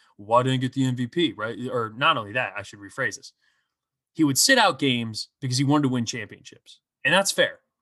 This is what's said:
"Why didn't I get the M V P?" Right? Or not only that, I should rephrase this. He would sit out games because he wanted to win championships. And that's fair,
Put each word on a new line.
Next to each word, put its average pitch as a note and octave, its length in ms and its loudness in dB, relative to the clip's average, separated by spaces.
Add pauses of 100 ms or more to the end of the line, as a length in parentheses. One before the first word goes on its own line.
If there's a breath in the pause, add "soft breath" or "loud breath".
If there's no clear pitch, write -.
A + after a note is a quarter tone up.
(160 soft breath)
"Why A2+ 260 4
didn't C3 120 2
I B2+ 80 0
get B2 100 -2
the C3+ 120 0
M B2+ 120 0
V B2 100 -2
P?" D3 280 0
Right? A2 240 -8 (120)
Or A2+ 240 -2
not D3 220 0
only G#2 160 -8
that, A2+ 240 -4
I G#2 60 -10
should G2+ 160 -18
rephrase G2+ 380 -6
this. - 180 -20 (800)
He D#3+ 100 2
would C3+ 140 2
sit C4+ 180 4
out G3 220 4
games A#2+ 500 -2 (140)
because B2+ 160 -2
he C#3 60 0
wanted D3 180 2
to C3+ 80 2
win B2 160 -2
championships. - 760 -14 (240)
And C#3 80 0
that's F#3+ 200 2
fair, - 280 0 (220)